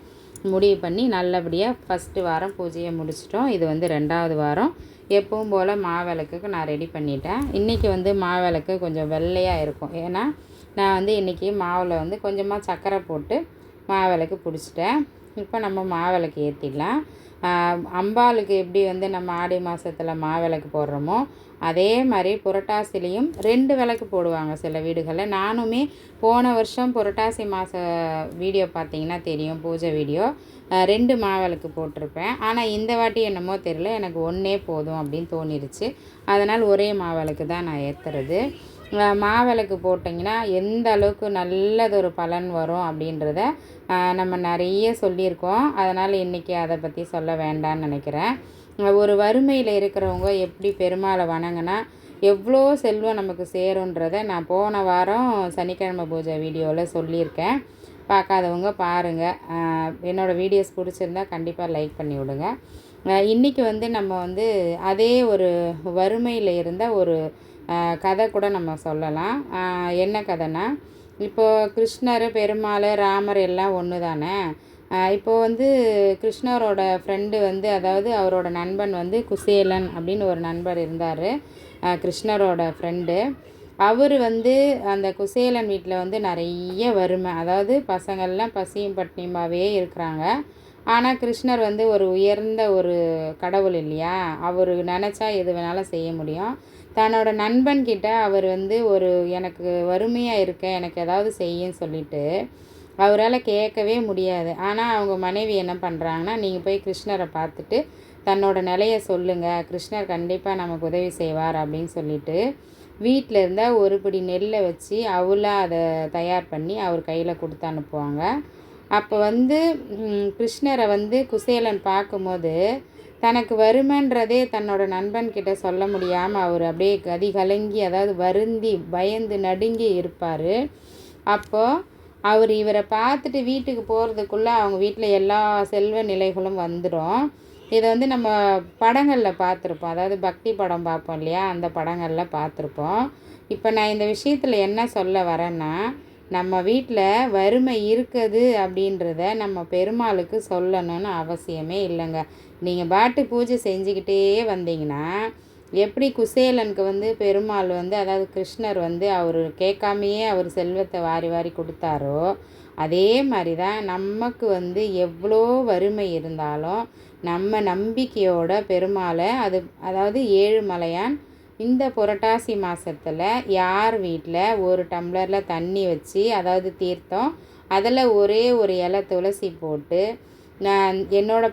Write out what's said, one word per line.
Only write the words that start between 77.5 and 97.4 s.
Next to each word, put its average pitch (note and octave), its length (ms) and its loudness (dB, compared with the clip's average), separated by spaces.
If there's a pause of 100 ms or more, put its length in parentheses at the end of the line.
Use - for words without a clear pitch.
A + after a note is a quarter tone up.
அதாவது G3 420 2
அவரோட F#3 380 2
நண்பன் F#3 420 -2
வந்து F#3 380 -2
குசேலன் F#3+ 680 2
அப்படின்னு F#3+ 260 -2
ஒரு F3+ 160 0
நண்பர் E3+ 380 -4
இருந்தாரு. E3 640 -2 (420)
ஆ, F3+ 100 2
கிருஷ்ணரோட F3+ 880 0
ஃப்ரெண்டு. F3 540 -2 (420)
அவரு B3+ 420 4
வந்து B3 680 4
அந்த G3 320 0
குசேலன் A#3+ 480 0
வீட்ல F#3 320 -2
வந்து F#3+ 220 -2
நிறைய F3+ 720 -2
வறுமை. F#3 400 2
அதாவது G3 560 2
பசங்கள்லாம் F#3+ 640 -2
பசியும் G3 440 -4
பட்டினியுமாவே F3 680 -4 (120)
இருக்கிறாங்க. E3 500 -4 (580)
ஆனா A#3+ 300 2
கிருஷ்ணர் B3 460 0
வந்து A3 280 2
ஒரு G3 240 4
உயர்ந்த G#3 600 2
ஒரு F3+ 240 2 (440)
கடவுள் F#3+ 340 2
இல்லையா? D#3+ 680 -4
அவரு F3+ 340 2
நினைச்சா G3+ 600 -2
எது F3+ 180 0
வேணாலும் F3 380 -4
செய்ய E3 200 -4
முடியும். E3 460 -6 (380)
தன்னோட A3 360 4
நண்பன் B3+ 520 2